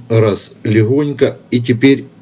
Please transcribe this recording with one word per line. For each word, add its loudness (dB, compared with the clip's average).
раз 0
легонько, 0
и -2
теперь 0